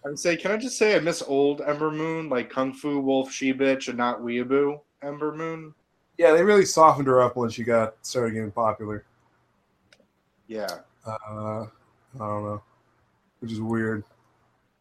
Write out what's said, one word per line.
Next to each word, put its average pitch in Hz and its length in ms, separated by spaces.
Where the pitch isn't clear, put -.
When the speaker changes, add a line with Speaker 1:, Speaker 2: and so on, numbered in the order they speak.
Speaker 1:
I 143 60
would 143 100
say, 170 160
can 190 160
I 214 60
just 247 200
say 214 180
I 160 40
miss 165 220
old 143 400
Ember 147 300
Moon, 160 360
like 123 220
Kung 131 240
Fu 143 260
Wolf 135 320
She-Bitch 131 560
and 120 100
not 120 240
Weeaboo 131 580
Ember 147 320
Moon? 160 380
Speaker 2:
Yeah, 165 160
they 165 100
really 202 220
softened 143 420
her 127 140
up 123 140
when 120 140
she 117 140
got, 113 380
started 117 320
getting 110 180
popular. 107 540
Speaker 1:
Yeah. 107 200
Speaker 2:
Uh, 113 60
I 110 40
don't 104 260
know, 104 180
which 113 120
is 110 100
weird. 110 420